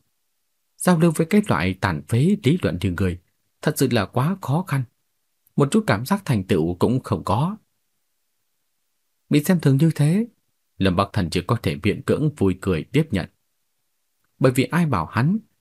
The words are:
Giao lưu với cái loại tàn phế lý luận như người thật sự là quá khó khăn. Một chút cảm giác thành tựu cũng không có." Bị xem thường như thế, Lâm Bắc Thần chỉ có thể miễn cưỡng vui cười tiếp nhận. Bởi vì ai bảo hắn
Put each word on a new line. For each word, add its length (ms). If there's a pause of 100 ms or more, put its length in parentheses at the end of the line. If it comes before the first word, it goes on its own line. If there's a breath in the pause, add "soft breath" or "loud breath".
(760)
Giao 220
lưu 180
với 100
cái 220
loại 320
tàn 280
phế 340
lý 200
luận 180
như 160
người 240 (420)
thật 140
sự 140
là 160
quá 340
khó 280
khăn. 140 (760)
Một 140
chút 160
cảm 200
giác 180
thành 200
tựu 300
cũng 280
không 220
có." 320 (1700)
Bị 140
xem 160
thường 160
như 180
thế, 320 (520)
Lâm 180
Bắc 160
Thần 180
chỉ 160
có 160
thể 200
miễn 200
cưỡng 340
vui 240
cười 240
tiếp 260
nhận. 180 (1080)
Bởi 140
vì 120
ai 220
bảo 200
hắn 320 (220)